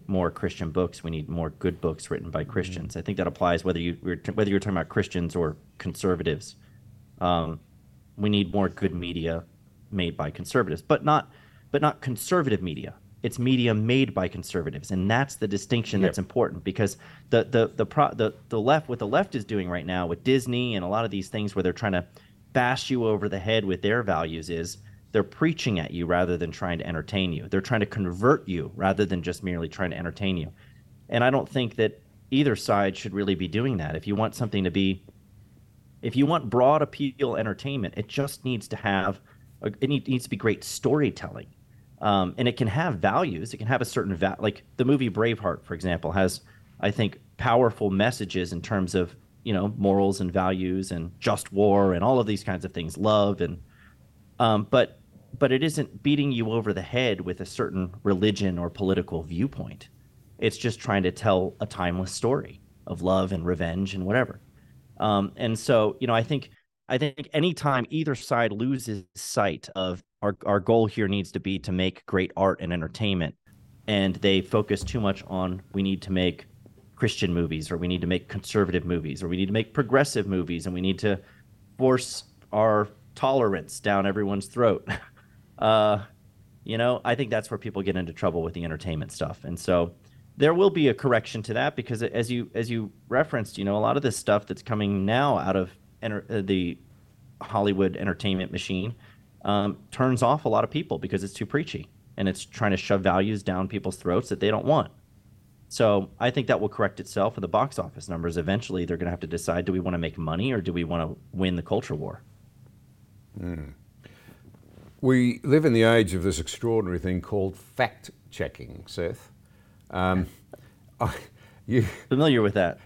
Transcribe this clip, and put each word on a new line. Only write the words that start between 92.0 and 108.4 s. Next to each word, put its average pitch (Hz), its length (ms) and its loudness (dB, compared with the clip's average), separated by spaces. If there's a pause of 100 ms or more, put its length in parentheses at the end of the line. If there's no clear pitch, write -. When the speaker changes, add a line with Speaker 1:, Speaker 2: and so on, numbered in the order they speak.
Speaker 1:
as 117 300 -2
you, 120 240 -4
as 113 140 -2
you 113 240 -4 (160)
referenced, 123 480 -2
you 98 80 -2
know, 101 100 2
a 107 60 2
lot 117 160 2
of 143 40 0
this 127 140 0
stuff 104 320 0
that's - 140 -10
coming 101 440 -2
now 123 320 2
out 95 200 0
of 90 120 0 (320)
enter-, 104 280 -6
uh, 110 160 -2
the 92 320 0 (640)
Hollywood 101 560 2
entertainment 92 560 -2
machine, 98 420 -4 (480)
um, 101 340 0 (140)
turns 127 320 2
off 135 220 4
a 120 40 2
lot 107 140 4
of 110 60 -2
people - 280 -4
because 98 280 -4
it's 98 80 -10
too 110 120 -6
preachy - 440 -4 (260)
and 95 140 0
it's - 160 -6
trying 107 260 0
to 92 60 2
shove 98 240 0
values 98 420 2
down 92 240 -2
people's 95 300 -6
throats 90 320 0
that - 100 -4
they 101 100 2
don't 107 160 0
want. 143 260 2 (760)
So 104 420 4 (120)
I 123 100 2
think 127 160 -2
that 110 140 2
will 104 80 0
correct 101 320 -2
itself 104 360 0
in 98 40 -6
the 95 80 -4
box 123 300 0
office - 280 -10
numbers. 82 300 -4
Eventually, 92 480 -2